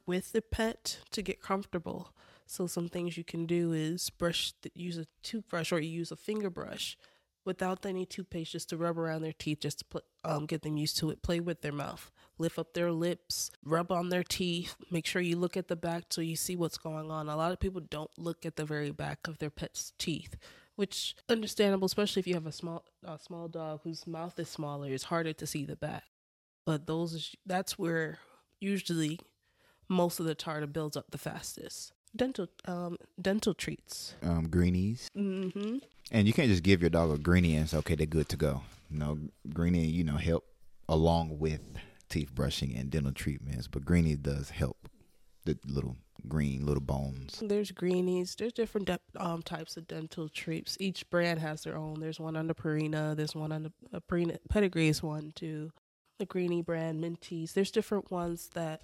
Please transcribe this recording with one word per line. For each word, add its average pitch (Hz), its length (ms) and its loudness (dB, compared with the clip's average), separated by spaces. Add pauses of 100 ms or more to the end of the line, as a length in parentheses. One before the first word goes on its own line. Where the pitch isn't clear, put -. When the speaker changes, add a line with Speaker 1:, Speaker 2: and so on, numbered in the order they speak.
Speaker 1:
with 185 260 -2
the 220 80 2
pet - 600 -2 (100)
to 214 120 -4
get 185 200 -6
comfortable. - 720 -4 (320)
So - 200 -4
some 170 220 -2
things 170 300 -4
you 170 60 -6
can 170 200 -4
do 170 280 2
is 160 360 0
brush, - 540 -2
the, - 120 -10
use 170 220 -6
a 160 100 -6 (160)
toothbrush 180 500 -4
or 170 80 4
you 160 100 -2
use 165 200 -4
a 160 60 -10
finger 214 320 -2
brush. - 480 -8 (480)
Without 185 420 -2
any 185 180 -2
toothpaste, 180 460 -6
just - 200 -8
to 175 60 -6
rub 165 220 0
around 160 240 0
their 160 100 -2
teeth, - 280 -4
just - 180 -4
to - 60 -10
put, - 200 -10 (200)
um, 151 220 -2
get 156 160 -2
them 151 140 -2
used 151 220 0
to 156 120 0
it. - 120 -6
Play 175 160 0
with 170 240 -2
their 147 100 -4
mouth. - 380 -6 (280)
Lift 165 200 -2
up - 160 -4
their 175 160 2
lips, - 600 -2 (120)
rub 165 280 2
on 180 160 0
their 180 160 2
teeth. 175 500 -2 (160)
Make 170 160 0
sure 180 160 0
you 170 140 2
look 175 200 0
at 180 120 -4
the 175 80 0
back 170 340 -4
so - 100 -2
you 165 140 0
see 180 220 -4
what's 170 200 0
going 156 320 -6
on. 156 200 -4
A 151 80 -2
lot 165 160 2
of - 80 -4
people 185 200 -2
don't 151 380 -8
look 165 260 -4
at 160 120 -6
the 156 80 -2
very 147 260 -2
back 147 380 -6
of 160 100 -10
their 156 100 -4
pet's - 480 -8
teeth, - 400 -4 (380)
which - 400 -4 (140)
understandable, 202 580 4
especially 202 320 2
if 185 80 0
you 180 80 2
have 160 120 -2
a 151 60 -6
small, 170 320 -8 (200)
a 170 120 -10
small 170 300 -12
dog 160 380 -8
whose 165 240 -8
mouth 165 320 -8
is 160 80 -4
smaller. 143 440 -6
It's 131 120 -4
harder 165 280 0
to - 140 -8
see 147 180 -4
the 151 120 -8
back. - 260 -6 (600)
But 151 240 0
those 165 260 0
is, - 220 -8 (100)
that's 190 320 -2
where 160 400 0 (420)
usually 180 600 0 (680)
most 175 300 4
of 170 80 0
the 160 80 2
tartar 151 320 -4
builds 151 300 -2
up - 160 -8
the 147 60 -8
fastest. - 760 -10 (220)
Dental, 233 340 0 (160)
um, 175 340 -4 (220)
dental 190 340 4
treats. - 680 -8
Speaker 2:
Um, 82 260 2
greenies. 90 680 4
Speaker 1:
Mm-hmm. 202 600 -2 (340)
Speaker 2:
And 110 140 8
you - 60 8
can't 143 160 6
just 92 140 6
give 92 180 8
your 87 80 8
dog 82 220 6
a 73 80 2
greenie 85 380 8
and 78 120 4
say, 80 100 0
"Okay, 78 180 2
they're 78 100 4
good 78 220 2
to - 80 -2
go." 71 260 2 (260)
No, 76 300 -2 (340)
greenie, 85 340 4
you 82 180 4
know, 73 120 2
help 82 300 2 (420)
along 80 520 6
with 78 200 2 (480)
teeth 71 240 0
brushing 69 440 0
and 67 140 -4
dental 69 220 2
treatments, 67 540 -4
but 69 180 -6
greenie 82 300 6
does 71 360 -2
help - 380 -2 (560)
the 78 220 2
little 67 300 -2 (320)
green, 71 360 0
little 71 160 2
bones. 67 640 -4
Speaker 1:
There's 202 280 0
greenies. 180 640 0
There's 226 160 -4
different 214 340 -2
de-, 180 140 0 (160)
um, 170 260 -2
types 160 340 -8
of 165 120 -14
dental 160 400 -6
treats. - 520 -6
Each 190 300 -4
brand 170 300 4
has 156 240 -4
their 160 120 -6
own. 156 220 -6
There's 156 220 -6
one 160 160 -4
under 160 180 0
Purina. 151 640 2
There's 151 180 0
one 156 160 -4
under, 156 220 -4 (200)
uh, - 80 -4
Purina, 175 380 0 (100)
Pedigree 180 400 6
is 151 140 4
one 151 300 -4
too. 156 400 -6 (460)
The 208 80 -2
Greenie 175 360 2
brand, 165 380 0
Minties. 165 540 -4
There's 196 180 4
different 208 400 0
ones 175 420 -2
that 160 300 -4